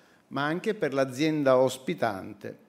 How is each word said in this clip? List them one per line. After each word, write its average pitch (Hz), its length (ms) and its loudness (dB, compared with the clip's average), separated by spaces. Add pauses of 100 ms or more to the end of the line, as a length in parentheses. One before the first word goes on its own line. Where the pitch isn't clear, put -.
(280)
ma 139 160 -4
anche 175 300 -2
per 165 180 -2
l'azienda 135 640 2
ospitante 113 960 -2 (160)